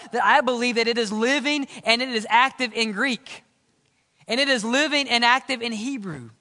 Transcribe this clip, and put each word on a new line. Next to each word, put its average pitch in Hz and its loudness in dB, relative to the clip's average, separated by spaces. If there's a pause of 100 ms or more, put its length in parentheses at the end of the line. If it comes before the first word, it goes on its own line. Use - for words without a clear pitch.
(120)
that 226 0
I 233 6
believe 240 0
that 226 0
it 233 0
is 220 -2
living 269 0 (160)
and 233 2
it 262 -4
is 226 -4
active 240 2
in 220 -2
Greek. 226 -4 (840)
And 233 -2
it 277 2
is 254 0
living 277 0
and 240 2
active 247 2
in 233 -4
Hebrew. 202 -8 (120)